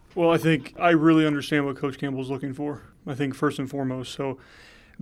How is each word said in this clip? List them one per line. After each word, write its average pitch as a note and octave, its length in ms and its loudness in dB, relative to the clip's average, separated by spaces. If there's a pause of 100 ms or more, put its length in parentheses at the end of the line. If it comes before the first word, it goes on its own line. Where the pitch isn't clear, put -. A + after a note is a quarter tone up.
(140)
Well, E3+ 160 2
I E3 80 4
think D#3 420 0
I F3 120 4
really D#3+ 340 6
understand D3 400 0
what C#3 100 -4
Coach C#3 220 -6
Campbell's C3+ 320 -6
looking C3+ 240 -6
for, D3 300 -8 (240)
I D3 80 -6
think, C3 180 -2
first - 240 0
and C#3 100 -4
foremost. C3 460 -6
So C3+ 240 -6 (640)